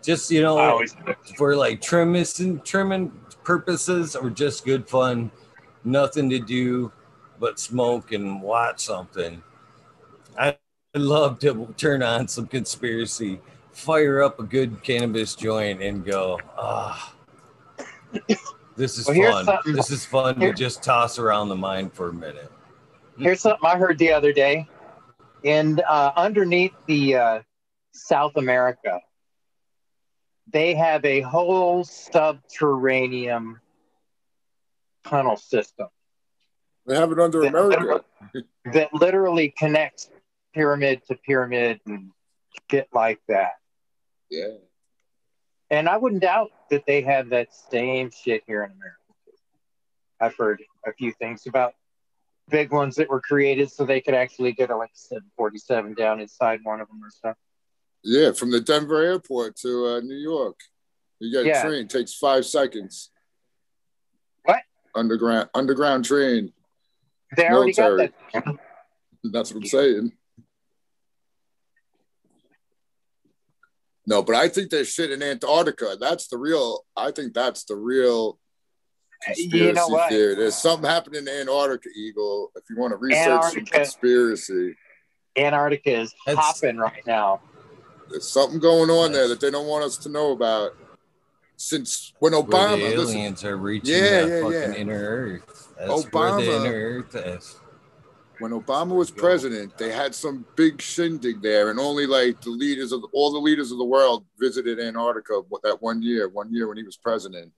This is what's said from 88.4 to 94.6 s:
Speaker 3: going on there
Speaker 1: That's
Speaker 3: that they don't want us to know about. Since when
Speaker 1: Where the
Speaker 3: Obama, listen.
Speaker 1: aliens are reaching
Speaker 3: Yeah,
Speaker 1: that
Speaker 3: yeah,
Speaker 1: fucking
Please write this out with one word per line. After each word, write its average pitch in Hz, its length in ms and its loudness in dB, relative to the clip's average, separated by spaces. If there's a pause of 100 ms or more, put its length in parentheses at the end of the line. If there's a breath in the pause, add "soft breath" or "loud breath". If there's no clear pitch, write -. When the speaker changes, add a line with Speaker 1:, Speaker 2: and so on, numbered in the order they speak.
Speaker 3:
going 165 320 6
on 165 220 4
there 131 160 2
Speaker 1:
That's 120 100 -2
Speaker 3:
that 143 80 -2
they 139 60 0
don't 147 160 -4
want 151 160 -2
us 131 140 -6
to - 100 -12
know 147 240 -2
about. 113 400 -2 (840)
Since - 640 -8
when 156 120 4
Speaker 1:
Where 156 100 2
the - 60 -4
Speaker 3:
Obama, 185 480 2
listen. 120 220 -2
Speaker 1:
aliens 101 260 -8
are 101 140 -6
reaching 107 360 -2
Speaker 3:
Yeah, 190 300 4
Speaker 1:
that 165 40 0
Speaker 3:
yeah, 170 140 0
Speaker 1:
fucking 156 320 -2